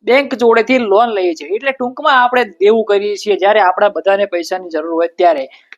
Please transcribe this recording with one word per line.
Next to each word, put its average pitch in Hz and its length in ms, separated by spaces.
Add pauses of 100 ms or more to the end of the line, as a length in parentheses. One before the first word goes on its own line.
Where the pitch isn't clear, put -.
બેંક 262 280
જોડેથી 226 440
લોન 226 360
લઈએ 180 200
છીએ, 151 200
એટલે 262 180
ટૂંકમાં 269 440
આપણે 247 280 (140)
દેવું 214 260
કરીએ 208 320
છીએ 202 200
જ્યારે 202 240
આપણા 190 280
બધાને 196 380
પૈસાની 180 420
જરૂર 160 260
હોય 170 140
ત્યારે. 175 380 (300)